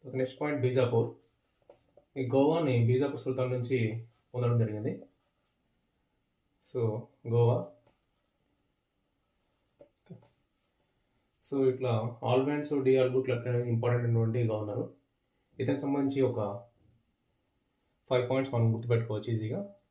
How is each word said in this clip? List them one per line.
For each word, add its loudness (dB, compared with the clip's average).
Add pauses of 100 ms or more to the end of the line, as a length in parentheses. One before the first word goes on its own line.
నెక్స్ట్ -4
పాయింట్ -2
బీజాపూర్. 2 (1080)
ఈ -4
గోవాని 2
బీజాపూర్ 2
సుల్తాన్ -2
నుంచి -2 (280)
పొందడం 0
జరిగింది. -2 (1700)
So, -2 (480)
గోవా. 4 (3750)
So, 2
ఇట్లా -2
ఆల్వెన్స్ 0
డి 4
అల్బుక్లర్క్ 0
అనేది -2
ఇంపార్టెంట్ 0
అయినటువంటి 0
గవర్నర్. -4 (720)
ఇతనికి -2
సంబంధించి 0
ఒక -2 (1400)
ఫైవ్ 0
పాయింట్స్ -2
మనం 2
గుర్తుపెట్టుకోవచ్చు -2
ఈజీగా. -6 (160)